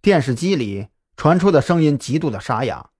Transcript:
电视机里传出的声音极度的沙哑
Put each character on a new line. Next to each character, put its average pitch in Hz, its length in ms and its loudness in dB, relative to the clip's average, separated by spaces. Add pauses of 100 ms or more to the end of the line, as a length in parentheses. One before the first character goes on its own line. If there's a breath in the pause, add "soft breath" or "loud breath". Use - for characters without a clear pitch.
电 190 180 4
视 127 140 -2
机 180 220 -2
里 101 320 -6 (280)
传 165 220 2
出 185 140 2
的 143 100 4
声 170 200 0
音 147 140 2
极 131 220 -4
度 156 120 -4
的 101 100 -8
沙 117 240 -4
哑 90 360 -10